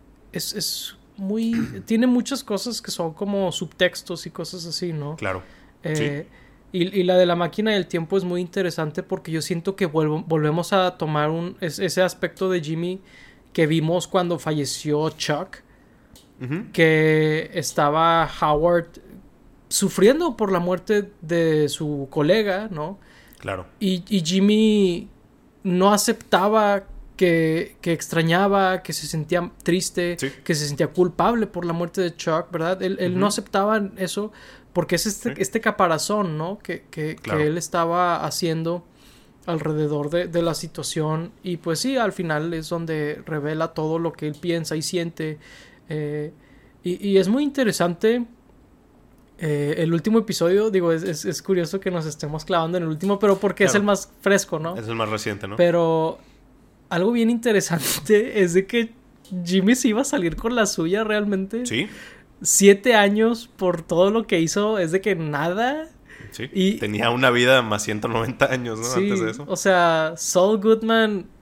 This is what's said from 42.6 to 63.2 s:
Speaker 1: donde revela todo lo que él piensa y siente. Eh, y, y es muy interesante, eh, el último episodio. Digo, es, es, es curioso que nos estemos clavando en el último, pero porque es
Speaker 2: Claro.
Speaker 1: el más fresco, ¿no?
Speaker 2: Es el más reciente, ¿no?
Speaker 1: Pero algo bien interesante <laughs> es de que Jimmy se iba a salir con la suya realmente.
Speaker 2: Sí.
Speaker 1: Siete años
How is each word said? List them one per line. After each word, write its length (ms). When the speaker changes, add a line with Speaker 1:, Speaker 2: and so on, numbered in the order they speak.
Speaker 1:
donde 560
revela 480
todo 240
lo 160
que 140
él 120
piensa 360
y 60
siente. 560
Eh, 420
y, 220
y 120
es 100
muy 140
interesante, 840
eh, 400
el 160
último 240
episodio. 520
Digo, 220
es, 100
es, 220
es 180
curioso 380
que 100
nos 160
estemos 380
clavando 320
en 80
el 60
último, 280
pero 200
porque 260
es 60
Speaker 2:
Claro. 120
Speaker 1:
el 40
más 340
fresco, 380
¿no? 180
Speaker 2:
Es 120
el 80
más 120
reciente, 400
¿no? 80
Speaker 1:
Pero 600
algo 240
bien 180
interesante 1120
<laughs> 0
es 120
de 120
que 260
Jimmy 300
se 140
iba 140
a 20
salir 320
con 180
la 120
suya 380
realmente. 640
Speaker 2:
Sí. 220
Speaker 1:
Siete 520
años 600